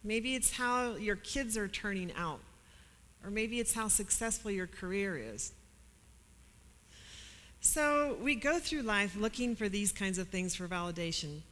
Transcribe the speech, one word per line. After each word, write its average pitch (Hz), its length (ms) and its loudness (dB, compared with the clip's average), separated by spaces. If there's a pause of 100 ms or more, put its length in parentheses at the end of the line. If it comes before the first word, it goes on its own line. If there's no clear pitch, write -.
Maybe 226 320 0
it's - 160 4
how 247 440 0
your 208 200 0
kids 226 420 -2
are 202 120 0
turning 190 480 -2
out, 160 240 -4 (800)
or 190 60 -8
maybe 220 300 0
it's 226 140 0
how 220 140 0
successful 220 640 2
your 185 160 -2
career 190 500 -4
is. 110 360 -8 (2000)
So 294 600 4
we 269 140 4
go 285 240 2
through 311 220 -2
life 202 340 2
looking 226 400 0
for 208 140 0
these 202 240 2
kinds 190 240 -2
of 185 100 -4
things 180 260 -2
for 180 140 -4
validation. 165 840 -4